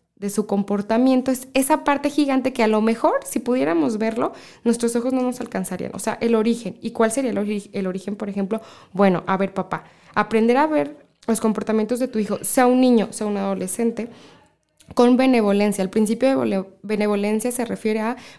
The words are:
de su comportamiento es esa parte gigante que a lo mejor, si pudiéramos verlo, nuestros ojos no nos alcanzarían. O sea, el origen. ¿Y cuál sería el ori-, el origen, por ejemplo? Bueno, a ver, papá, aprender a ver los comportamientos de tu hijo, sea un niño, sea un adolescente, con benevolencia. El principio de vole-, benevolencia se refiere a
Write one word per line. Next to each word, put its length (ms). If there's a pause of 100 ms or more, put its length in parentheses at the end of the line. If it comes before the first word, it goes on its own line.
(160)
de 140
su 180
comportamiento 840
es 240
esa 300
parte 260
gigante 440
que 100
a 40
lo 120
mejor, 360 (100)
si 140
pudiéramos 580
verlo, 340 (320)
nuestros 320
ojos 160
no 100
nos 200
alcanzarían. 540
O 40
sea, 220
el 120
origen. 480
¿Y 100
cuál 200
sería 200
el 60
ori-, 360
el 140
origen, 280
por 140
ejemplo? 320 (320)
Bueno, 340
a 80
ver, 180
papá, 300 (320)
aprender 400
a 100
ver 400 (220)
los 140
comportamientos 580
de 80
tu 120
hijo, 220
sea 260
un 120
niño, 320
sea 160
un 80
adolescente, 720 (880)
con 220
benevolencia. 640
El 80
principio 400
de 60
vole-, 300 (180)
benevolencia 680
se 140
refiere 340
a 160 (240)